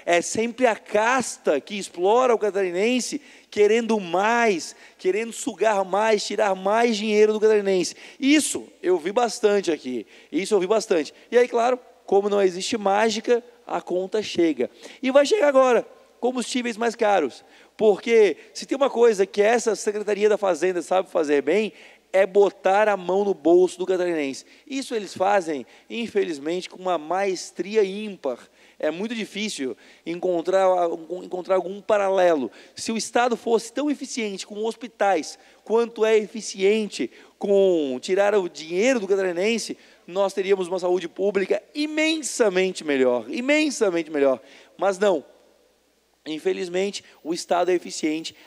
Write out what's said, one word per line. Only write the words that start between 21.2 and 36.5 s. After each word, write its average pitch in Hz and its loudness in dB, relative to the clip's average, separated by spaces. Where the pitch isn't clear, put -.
bem, 180 0
é 196 4
botar 196 2
a 202 2
mão 185 -2
no 196 0
bolso 175 4
do 180 -6
catarinense. 170 -2
Isso 254 -8
eles 208 -8
fazem, 175 0
infelizmente, 185 -4
com - -20
uma 180 -4
maestria 190 -4
ímpar. 190 -6
É 156 -2
muito 214 -6
difícil 190 -8
encontrar, 175 0
encontrar 180 -4
algum 185 -4
paralelo. 190 2
Se - -8
o 226 -4
Estado 240 0
fosse - -2
tão 294 -2
eficiente 220 -6
com 208 -10
hospitais 202 -2
quanto 226 0
é 220 4
eficiente 202 -2